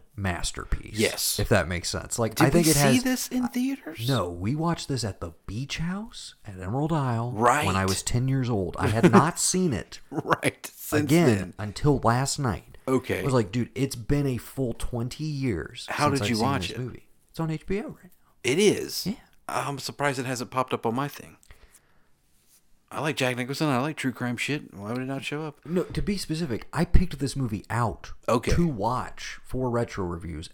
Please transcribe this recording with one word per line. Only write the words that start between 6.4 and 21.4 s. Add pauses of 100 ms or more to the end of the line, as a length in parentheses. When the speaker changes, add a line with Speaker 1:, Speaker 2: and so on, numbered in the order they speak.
Speaker 1:
at
Emerald
Isle
Speaker 2:
Right.
Speaker 1:
when
I
was
ten
years
old.
I
had
not
Speaker 2:
<laughs>
Speaker 1:
seen
it (100)
Speaker 2:
Right. (100)
Since
Speaker 1:
again (100)
Speaker 2:
then.
Speaker 1:
until
last
night. (100)
Speaker 2:
Okay.
Speaker 1:
I
was
like,
"Dude,
it's
been
a
full
twenty
years
Speaker 2:
How
Speaker 1:
since
Speaker 2:
did
Speaker 1:
I've
Speaker 2:
you
Speaker 1:
seen
Speaker 2:
watch
Speaker 1:
this
Speaker 2:
it?
Speaker 1:
movie." (220)
It's
on
H
B
O
right
now. (340)
Speaker 2:
It
is?
Speaker 1:
Yeah. (340)
Speaker 2:
I'm
surprised
it
hasn't
popped
up
on
my
thing. (1500)